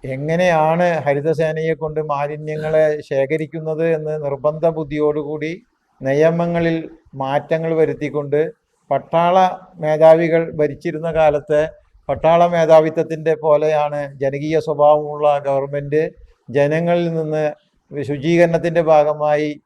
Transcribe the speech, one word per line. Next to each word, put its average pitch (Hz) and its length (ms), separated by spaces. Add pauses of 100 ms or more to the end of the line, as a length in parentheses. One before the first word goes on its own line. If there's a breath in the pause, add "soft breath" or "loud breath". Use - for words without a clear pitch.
(140)
എങ്ങനെയാണ് 165 720 (180)
ഹരിതസേനയെ 156 760
കൊണ്ട് 156 180 (140)
മാലിന്യങ്ങളെ 151 720 (240)
ശേഖരിക്കുന്നത് 156 760 (120)
എന്ന് 151 160 (100)
നിർബന്ധ 147 400 (140)
ബുദ്ധിയോടുകൂടി 151 720 (480)
നിയമങ്ങളിൽ 165 760 (460)
മാറ്റങ്ങൾ 147 560
വരുത്തിക്കൊണ്ട് 147 640 (500)
പട്ടാള 170 460 (480)
മേധാവികൾ 160 580 (160)
ഭരിച്ചിരുന്ന 156 600
കാലത്തെ 147 440 (460)
പട്ടാള 160 320 (140)
മേധാവിത്വത്തിൻ്റെ 160 880
പോലെയാണ് 147 580 (220)
ജനകീയ 143 340 (100)
സ്വഭാവമുള്ള 147 600 (180)
ഗവൺമെന്റ് 143 560 (540)
ജനങ്ങളിൽ 170 520 (100)
നിന്ന് 156 260 (640)
ശുചീകരണത്തിൻ്റെ 165 840
ഭാഗമായി 151 580 (180)